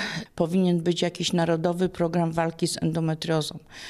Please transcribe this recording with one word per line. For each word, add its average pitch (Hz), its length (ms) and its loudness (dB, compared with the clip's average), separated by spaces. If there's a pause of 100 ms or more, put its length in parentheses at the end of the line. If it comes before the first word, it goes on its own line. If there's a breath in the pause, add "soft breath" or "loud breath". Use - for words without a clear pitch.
(360 loud breath)
powinien 175 460 4
być 170 200 0
jakiś 175 320 -2
narodowy 170 560 2
program 170 420 0
walki 165 360 0
z - 160 -4
endometriozą. 160 760 0 (300 loud breath)